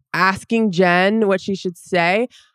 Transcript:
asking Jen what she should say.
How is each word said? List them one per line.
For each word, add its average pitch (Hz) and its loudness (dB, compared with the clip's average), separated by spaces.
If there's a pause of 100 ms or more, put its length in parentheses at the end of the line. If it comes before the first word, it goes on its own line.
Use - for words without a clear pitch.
(140)
asking 196 0
Jen 185 2
what 190 0
she 196 -6
should 180 -10
say. 185 -2 (280)